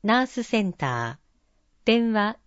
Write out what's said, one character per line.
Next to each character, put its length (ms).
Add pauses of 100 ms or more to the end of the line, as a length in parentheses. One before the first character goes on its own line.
ナ 180
ー 60
ス 160
セ 180
ン 100
タ 480
ー。 640
電 280
話 340